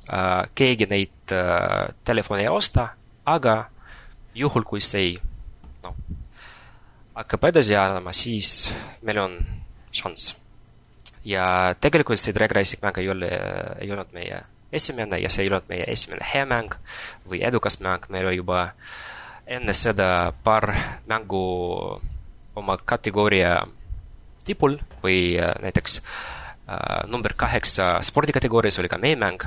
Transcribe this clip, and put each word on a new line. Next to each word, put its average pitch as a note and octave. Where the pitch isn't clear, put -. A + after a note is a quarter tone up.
äh, F#2
keegi B2
neid, G2
äh, F2+
telefone G#2+
ei A2+
osta, C#3+
aga B2+
juhul, B2
kui G#2
see -
ei, F2+
noh, -
hakkab -
edasi C3+
ajama, F#2+
siis -
meil G#2+
on F#2
šanss. -
Ja F#2
tegelikult D3
see G#2+
Drag G#2+
Racing -
mäng G2
ei F#2
ole, F#2
ei G2+
olnud G2
meie F2+
esimene E3
ja F#2+
see -
ei G2
olnud F#2+
meie F2+
esimene -
hea C#3
mäng A#2
või F#2
edukas A#2
mäng. F#2
Meil F#2
oli F2+
juba F2+
enne A#2+
seda F#2
paar G#2+
mängu G2
oma G2
kategooria G2+
tipul C#3+
või, F2+
äh, E2+
näiteks, -
äh, -
number A2
kaheksa G2
spordikategoorias B2+
oli F2+
ka -
meie C#3
mäng, F#2+